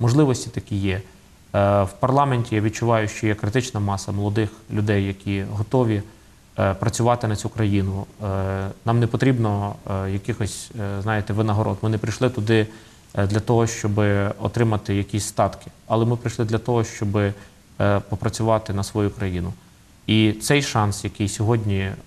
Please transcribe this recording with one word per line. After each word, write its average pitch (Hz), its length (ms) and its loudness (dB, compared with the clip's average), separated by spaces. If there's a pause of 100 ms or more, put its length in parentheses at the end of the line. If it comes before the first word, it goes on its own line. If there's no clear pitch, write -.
Можливості 123 500 2
такі - 260 -6
є. 95 180 0
Е, 101 880 0
в 95 180 -2
парламенті 127 540 2
я 107 60 2
відчуваю, 110 480 2
що - 180 -4
є 107 80 2
критична 107 460 -2
маса 101 320 -2
молодих 104 380 0 (220)
людей, 104 340 2
які 98 460 -4
готові, 107 500 0 (560)
е, 98 160 2
працювати 117 540 0
на 107 80 0
цю 107 120 -4
країну. 98 580 0 (180)
Е, 95 440 -2 (160)
нам 117 160 2
не 117 60 2
потрібно, 113 680 0 (160)
е, 95 200 -2
якихось, 101 600 -6 (100)
е, 98 220 -6
знаєте, 107 300 -2
винагород. 104 500 0
Ми 110 60 0
не 110 100 0
прийшли 113 320 0
туди, 110 360 2 (480)
е, 101 120 2
для 104 140 0
того, 117 260 4
щоб 107 320 -2 (420)
отримати 110 540 0
якісь 101 320 -2
статки. - 440 -2 (160)
Але 113 180 2
ми 120 120 2
прийшли 120 280 -2
для 110 140 0
того, 117 260 0
щоб, 104 320 -4
е, 101 160 2 (760)
попрацювати 110 640 0
на 98 100 -2
свою 101 280 -2
країну. 92 420 -4 (540)
І 110 260 4
цей 143 300 2
шанс, 104 420 0
який 101 240 -2
сьогодні 104 640 0 (160)